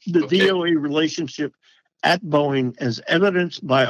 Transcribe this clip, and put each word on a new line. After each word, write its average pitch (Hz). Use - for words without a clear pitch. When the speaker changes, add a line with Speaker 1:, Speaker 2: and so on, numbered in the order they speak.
Speaker 1:
The 165
Speaker 2:
Okay. 175
Speaker 1:
D 196
O 180
A 175
relationship 151
at 180
Boeing, 143
as 120
evidenced 180
by 131